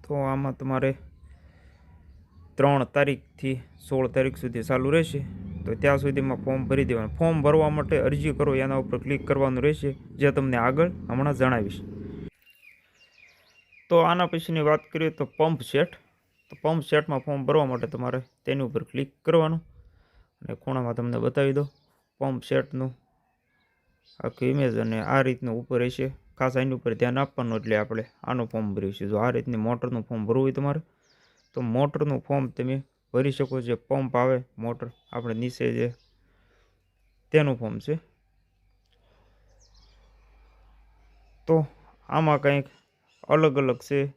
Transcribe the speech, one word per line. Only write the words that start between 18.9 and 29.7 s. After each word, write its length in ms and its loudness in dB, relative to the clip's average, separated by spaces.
ક્લિક 200 -6
કરવાનું 340 4
અને 200 -12
ખૂણામાં 380 -4
તમને 260 -2
બતાવી 340 2
દો 60 0
પંપ 280 -4
સેટનું 440 -2
આખી 320 -2
ઇમેજ 320 0
અને 140 -2
આ 120 6
રીતનું 340 -4
ઉપર 240 -2
રહેશે. 220 -4
ખાસ 200 0
આની 220 0
ઉપર 220 -2
ધ્યાન 220 2
આપવાનું, 360 -4
એટલે 180 0
આપણે 280 -2
આનું 240 -4
ફોર્મ 220 -4
ભરીશું. 360 -6
જો 80 0
આ 180 2
રીતની 300 -2
મોટરનું 420 -2